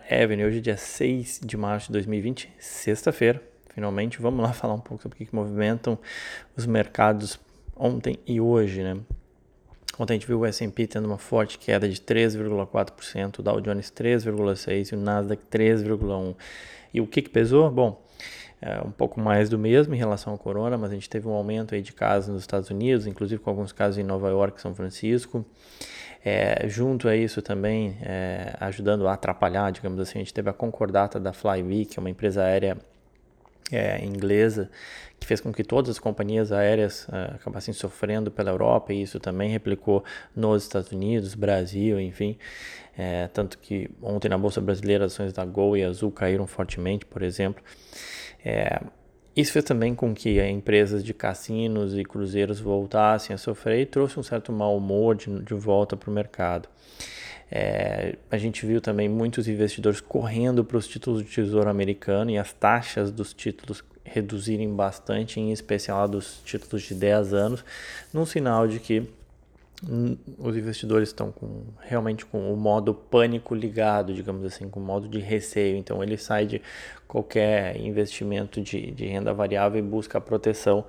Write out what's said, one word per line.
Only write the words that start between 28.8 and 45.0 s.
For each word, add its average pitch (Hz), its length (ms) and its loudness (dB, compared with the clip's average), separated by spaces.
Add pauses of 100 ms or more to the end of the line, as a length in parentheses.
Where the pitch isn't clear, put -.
a 95 60 2
atrapalhar, 95 580 0
digamos 92 280 -6
assim, 95 200 -6
a - 20 -4
gente - 120 -10
teve 101 160 -2
a 98 40 -2
concordata 101 680 0
da 95 140 -4
Flybe, 98 520 0
que - 120 -12
é - 20 -6
uma 92 100 -4
empresa 98 340 0
aérea, 95 340 2 (920)
é, 101 340 0
inglesa, 101 640 2 (500)
que - 60 -12
fez - 160 2
com 113 100 -6
que 107 120 -4
todas 127 260 2
as 110 100 -6
companhias 107 520 0
aéreas, 104 600 2
é, 92 240 -6
acabassem 101 380 -8
sofrendo 104 580 -4
pela 98 200 0
Europa, 104 420 4
e 101 80 0
isso 98 180 -6
também 98 300 -2
replicou 101 560 0 (280)
nos 107 300 2
Estados - 280 -4
Unidos, 98 420 -2
Brasil, 101 640 2
enfim. 95 380 -4 (580)
É, 87 340 -2
tanto - 280 -4
que - 320 -6 (120)
ontem 104 280 -2
na 95 80 2
Bolsa 101 240 0
Brasileira 101 420 2